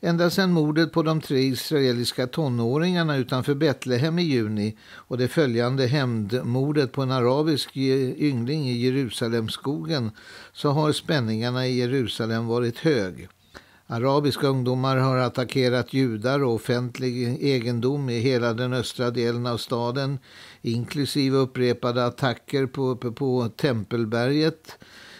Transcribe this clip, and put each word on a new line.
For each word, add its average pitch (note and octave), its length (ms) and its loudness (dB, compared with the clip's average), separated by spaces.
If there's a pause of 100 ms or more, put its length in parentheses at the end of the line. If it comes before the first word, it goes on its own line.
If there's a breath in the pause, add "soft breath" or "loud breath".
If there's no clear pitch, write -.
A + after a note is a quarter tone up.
Ända E3+ 280 2
sedan F3+ 220 2
mordet D#3 400 4
på E3 120 2
de D#3+ 180 2
tre C#3 180 0
israeliska C3 880 0
tonåringarna D3+ 880 0
utanför C3 380 0
Betlehem C#3+ 640 0
i F3+ 40 2
juni G#2+ 540 0 (120)
och - 280 -10
det B2 100 0
följande B2+ 600 2
hämndmordet B2+ 1040 0
på C#3 100 -4
en C3 100 0
arabisk, C3 680 0
eh, C3+ 460 0
yngling C3+ 460 -2
i B2 80 -2
Jerusalemskogen B2+ 1300 -2 (420 loud breath)
så - 160 -2
har D3+ 220 2
spänningarna B2 760 0
i B2+ 120 0
Jerusalem A#2 680 -2
varit A#2 300 0
hög. G2 500 0 (600 loud breath)
Arabiska C#3 600 0
ungdomar C3 500 0
har C3 200 2
attackerat B2 760 0
judar C3 500 0
och B2 100 2
offentlig B2 920 -2
egendom C3 640 0
i A#2 100 -2
hela A#2+ 340 2
den B2 200 -2
östra B2 380 -2
delen A#2+ 340 -2
av A#2+ 120 -2
staden, C3 640 -4 (420 loud breath)
inklusive C3 760 0
upprepade B2 680 0
attacker C3 600 -2
på, B2+ 300 -2
på, A#2+ 160 -6
på B2+ 440 0
Tempelberget. A#2+ 1200 -2 (420 loud breath)